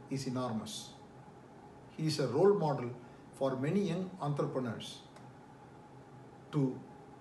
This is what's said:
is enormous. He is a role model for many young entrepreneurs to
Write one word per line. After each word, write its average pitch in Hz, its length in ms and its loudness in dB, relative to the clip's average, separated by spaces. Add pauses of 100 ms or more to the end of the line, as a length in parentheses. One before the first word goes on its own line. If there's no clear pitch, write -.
(100)
is 135 160 -2
enormous. 120 640 -2 (1040)
He 156 100 2
is 147 120 2
a 135 100 4
role 180 260 10
model 131 360 2 (420)
for 131 240 2
many 170 320 4
young 180 220 0 (100)
entrepreneurs 139 800 0 (1500)
to 131 260 4 (420)